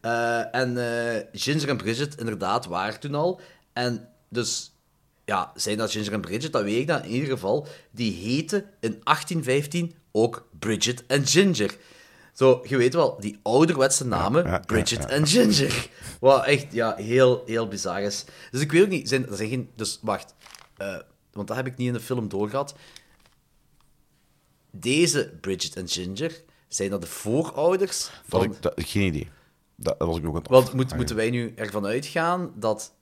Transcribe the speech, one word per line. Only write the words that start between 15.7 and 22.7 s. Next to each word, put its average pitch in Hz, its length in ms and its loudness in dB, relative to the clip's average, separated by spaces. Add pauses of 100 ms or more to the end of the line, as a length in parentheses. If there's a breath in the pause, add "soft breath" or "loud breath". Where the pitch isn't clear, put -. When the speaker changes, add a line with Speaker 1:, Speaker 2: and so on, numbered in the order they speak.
Speaker 1:
Wat 131 260 6
echt, 143 280 2
ja, 113 220 0
heel, 120 500 4
heel 113 220 -2
bizar 95 340 -4
is. 101 240 -6 (260 loud breath)
Dus 131 100 -2
ik 147 100 -2
weet 170 120 6
ook 208 60 4
niet, 156 200 -4
zijn, 131 200 0
er 101 60 -8
zijn 107 140 -4
geen, 123 260 -6
dus - 260 -6
wacht, 104 340 -6 (420 loud breath)
eh, 98 200 -8 (340)
want 101 160 -8
dat 110 100 -4
heb 131 100 -4
ik 127 100 -10
niet 123 100 -2
in 120 60 0
de 117 60 -4
film 117 300 -4
doorgehad. 107 460 -4 (2000 loud breath)